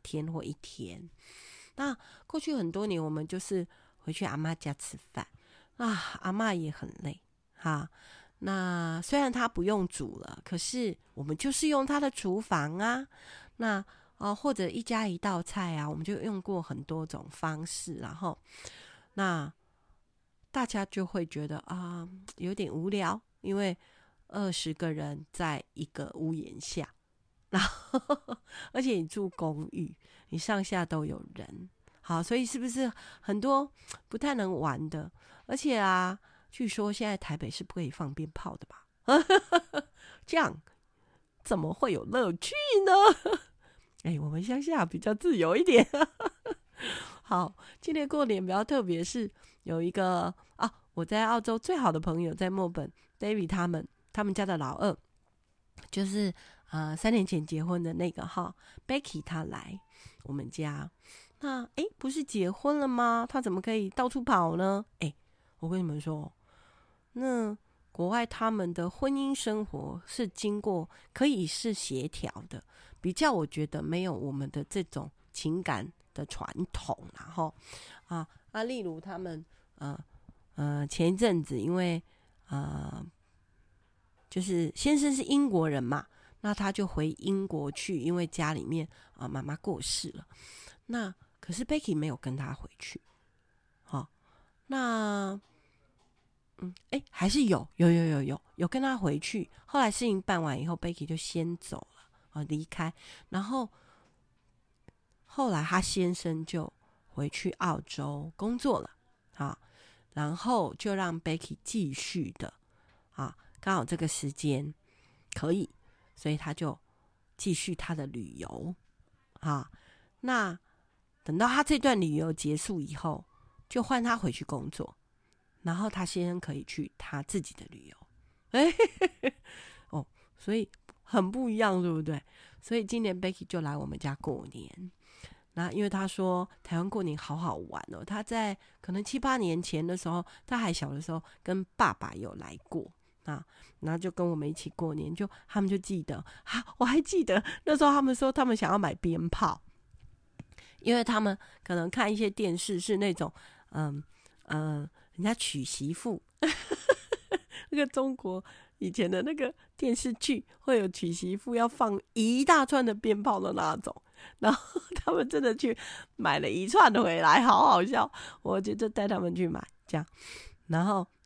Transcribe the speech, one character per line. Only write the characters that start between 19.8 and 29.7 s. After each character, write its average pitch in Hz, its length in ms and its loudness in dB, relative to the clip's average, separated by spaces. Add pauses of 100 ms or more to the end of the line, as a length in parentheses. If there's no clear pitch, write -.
大 254 140 -2
家 202 220 -2
就 190 180 -2
会 175 220 -4
觉 151 220 -6
得， 151 180 -6
啊， 175 420 -8 (280)
有 180 180 -4
点 196 180 -4
无 165 160 -2
聊， 196 320 0 (200)
因 196 160 -2
为 196 200 0 (520)
二 196 240 -2
十 160 220 -4
个 165 180 -2
人 147 400 -6
在 156 280 -2 (120)
一 151 140 -8
个 - 280 -10
屋 160 180 -2
檐 - 280 -8
下， - 280 -8 (640)
然 190 100 4
后， - 400 0 (300)
<laughs> - 400 -14
而 240 100 -2
且 254 120 2
你 170 140 2
住 196 240 -4
公 156 420 -4